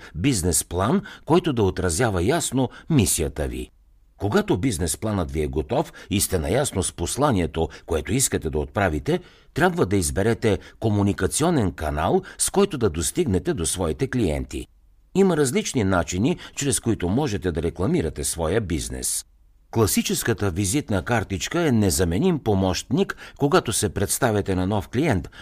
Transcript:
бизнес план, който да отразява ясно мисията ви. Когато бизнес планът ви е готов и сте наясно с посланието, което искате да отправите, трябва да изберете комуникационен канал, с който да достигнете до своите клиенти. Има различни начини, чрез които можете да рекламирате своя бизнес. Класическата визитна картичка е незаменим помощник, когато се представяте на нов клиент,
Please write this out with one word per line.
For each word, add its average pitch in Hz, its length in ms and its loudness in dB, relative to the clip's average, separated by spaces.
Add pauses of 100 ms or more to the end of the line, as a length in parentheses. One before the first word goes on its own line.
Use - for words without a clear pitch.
(160)
бизнес 90 480 0
план, 104 380 0 (240)
който 165 280 2
да 113 100 2
отразява 92 600 0
ясно 131 460 0 (200)
мисията 76 580 2
ви. 62 220 -8 (480)
Когато 120 400 0
бизнес 90 400 -2
планът 98 340 -4
ви 78 100 -2
е 73 60 -2
готов 78 460 -4 (160)
и 101 120 0
сте 95 180 -2
наясно 98 440 -2
с - 100 -6
посланието, 87 760 0 (160)
което 80 280 -4
искате 104 360 -2
да 76 100 -2
отправите, 92 600 0 (340)
трябва 170 320 2
да 92 100 0
изберете 98 640 2 (200)
комуникационен 104 920 2
канал, 78 500 0 (160)
с - 120 -2
който 196 280 2
да 110 120 2
достигнете 92 640 0
до 82 120 -2
своите 80 420 -2
клиенти. 71 600 -2 (480)
Има 185 220 6
различни 139 460 0
начини, 95 540 2 (180)
чрез 139 240 0
които - 300 -2
можете 101 420 -2
да 80 100 -4
рекламирате 82 640 -2
своя 85 380 -2
бизнес. 65 640 -4 (460)
Класическата 113 800 0
визитна 98 540 -2
картичка 120 600 -2
е 135 40 4
незаменим 101 680 2
помощник, 101 1000 0
когато 143 360 2
се 104 160 0
представяте 98 680 0
на 92 120 0
нов 104 200 -2
клиент, 120 420 0 (120)